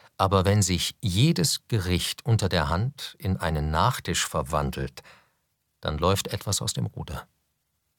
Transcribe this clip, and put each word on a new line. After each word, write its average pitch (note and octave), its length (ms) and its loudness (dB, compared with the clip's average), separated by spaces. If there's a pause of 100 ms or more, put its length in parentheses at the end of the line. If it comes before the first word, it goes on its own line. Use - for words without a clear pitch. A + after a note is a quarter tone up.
(180)
aber F#2+ 260 4
wenn G2+ 180 4
sich F2+ 380 0
jedes C3+ 680 2
Gericht F2+ 560 -2
unter G#2 240 2
der E2 180 2
Hand G2 520 -4
in F#2+ 180 0
einen D#2 340 0
Nachtisch F2+ 560 0
verwandelt, C#2 720 -4 (800)
dann D#2 180 -4
läuft F2+ 300 0
etwas - 340 -4
aus - 120 -4
dem A2+ 140 -2
Ruder. - 380 -10 (720)